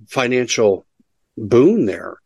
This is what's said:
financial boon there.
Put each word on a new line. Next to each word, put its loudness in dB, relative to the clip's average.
financial -2
boon 2
there. -10